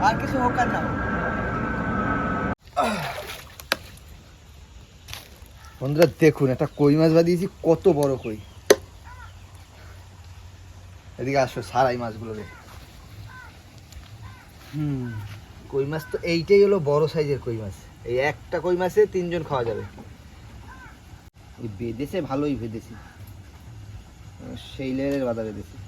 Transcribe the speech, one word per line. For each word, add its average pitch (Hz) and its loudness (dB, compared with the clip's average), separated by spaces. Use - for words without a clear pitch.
আর 214 6
কিছু - -2
হোক 247 2
আর - 4
না 196 0
হোক। - -2
বন্ধুরা 147 6
দেখুন, 147 6
একটা 127 0
কই 143 8
মাছ 160 8
বাঁধিয়েছি, 170 6
কত 160 4
বড় 143 4
কই। 113 -6
এদিকে 135 0
আসো, 127 2
সারাই 123 2
মাছগুলো 113 -6
দেখো। 104 -10
হুম, 139 -2
কই 139 0
মাছ 156 -4
তো - -4
এইটাই 170 6
হলো 202 6
বড় 147 4
সাইজের 143 0
কই 117 -2
মাছ। 101 -8
এই 120 0
একটা 143 -2
কই 175 2
মাছে 185 4
তিনজন 175 -2
খাওয়া 131 0
যাবে। 104 -4
এই 117 -8
বেঁধেছে, 120 -4
ভালোই 139 0
বেঁধেছে, 113 -8
সেই 131 -2
লেভেলের 135 0
বাঁধা 113 0
বেঁধেছে। 104 -8